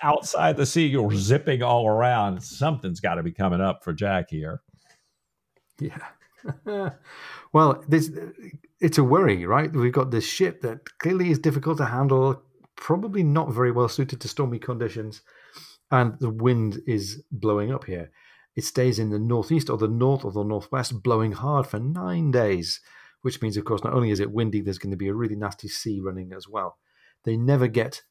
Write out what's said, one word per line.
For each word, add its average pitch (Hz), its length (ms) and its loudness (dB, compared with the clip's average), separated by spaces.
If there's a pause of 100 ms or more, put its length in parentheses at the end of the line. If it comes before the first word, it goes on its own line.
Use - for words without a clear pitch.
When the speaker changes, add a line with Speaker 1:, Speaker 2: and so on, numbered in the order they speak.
Speaker 1:
outside 156 540 2
the 139 80 2
sea, 160 220 2
you're 123 280 2
zipping 123 480 2
all 120 240 2
around. 107 560 2
Something's 123 580 -4
gotta 85 220 0
be 85 100 -4
coming 90 280 0
up 95 240 0
for 85 100 -4
Jack 95 360 -2
here. 78 300 -8 (1160)
Speaker 2:
Yeah. 135 300 -10 (560)
<laughs> 196 260 -6 (600)
Well, 156 340 6
this, 151 240 2 (680)
it's - 160 4
a 147 80 6
worry, 123 400 4
right? 135 260 2
We've 123 220 2
got 131 180 0
this 117 160 0
ship - 360 -2
that - 360 -10
clearly 180 320 0
is 147 80 4
difficult 151 380 0
to 147 80 0
handle, 131 580 2 (340)
probably 196 460 -2
not 151 300 2
very 123 180 2
well 117 200 2
suited 131 320 -4
to 117 60 -10
stormy 120 300 -4
conditions, 113 640 -8 (680)
and 120 280 2
the 120 120 -2
wind 113 560 2
is 107 440 -4
blowing 104 400 0
up 135 140 -6
here. 87 260 -10 (460)
It - 80 -6
stays 127 340 0
in 110 120 0
the 104 80 -2
northeast 117 500 0
or 120 80 0
the 110 100 2
north 127 380 2
or 101 80 -6
the 104 100 -2
northwest, 107 600 -4
blowing 113 300 2
hard 135 340 -2
for 104 120 -6
nine 165 520 -2
days, 101 500 0 (400)
which 131 220 -4
means, 107 160 -2
of 104 80 -6
course, 104 180 -2
not 120 80 -2
only 120 180 2
is 104 80 0
it 101 140 -2
windy, 107 300 0
there's 95 160 -4
gonna 98 180 -6
be 98 120 -4
a 98 60 -2
really 107 220 -4
nasty 101 320 -8
sea 101 320 -6
running 92 320 -8
as 95 160 -16
well. 98 300 -8 (460)
They 113 120 0
never 127 320 4
get 113 420 -2